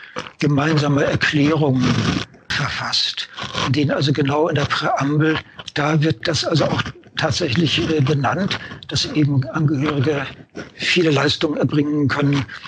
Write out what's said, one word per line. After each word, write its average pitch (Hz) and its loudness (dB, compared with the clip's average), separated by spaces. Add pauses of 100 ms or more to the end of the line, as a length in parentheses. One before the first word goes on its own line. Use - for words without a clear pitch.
(380)
gemeinsame 147 2
Erklärungen 147 2 (680)
verfasst, - -4 (380)
in 135 0
denen 147 2
also 143 0
genau 147 2
in 165 -2
der 147 0
Präambel, 151 0 (340)
da 151 2
wird - 0
das 170 -2
also 139 2
auch - -2 (340)
tatsächlich, 151 0
äh, 156 2
benannt, 143 0 (300)
dass - -2
eben 143 2
Angehörige 143 0 (480)
viele - 0
Leistungen 143 0
erbringen 147 0
können 139 0 (220)